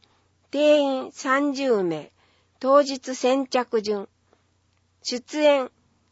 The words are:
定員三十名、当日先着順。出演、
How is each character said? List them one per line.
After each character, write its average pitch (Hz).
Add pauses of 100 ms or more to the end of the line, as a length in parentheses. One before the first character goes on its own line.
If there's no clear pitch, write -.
(500)
定 294
員 269
三 277
十 254
名、 156 (480)
当 277
日 262
先 262
着 240
順。 202 (960)
出 247
演、 285 (420)